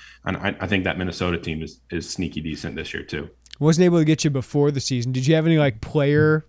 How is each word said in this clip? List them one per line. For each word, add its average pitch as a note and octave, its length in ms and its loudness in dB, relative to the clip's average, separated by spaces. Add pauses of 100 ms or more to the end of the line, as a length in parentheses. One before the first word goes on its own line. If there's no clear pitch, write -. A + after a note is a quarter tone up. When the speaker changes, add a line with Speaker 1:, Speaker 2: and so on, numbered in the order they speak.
(260)
Speaker 1:
and F#2 120 -2
I, - 220 -2
I G2 60 -4
think F#2 200 0
that E2+ 120 -2
Minnesota F2+ 400 -2
team D#2+ 240 -6
is, D#2 200 -12 (100)
is E2+ 180 -6
sneaky - 320 -6
decent D2+ 340 -8
this D#2 200 -8
year D#2+ 80 -8
too. D2 260 -8 (300)
Speaker 2:
Wasn't D#3+ 260 4
able F3 140 4
to D#3+ 60 4
get D#3 180 2
you D#3 80 2
before C#3+ 400 0
the C#3 80 -4
season. B2+ 320 -2
Did B2+ 160 -2
you D#3+ 80 6
have D#3+ 100 2
any, E3 140 4
like, C3+ 220 0
player D3+ 680 2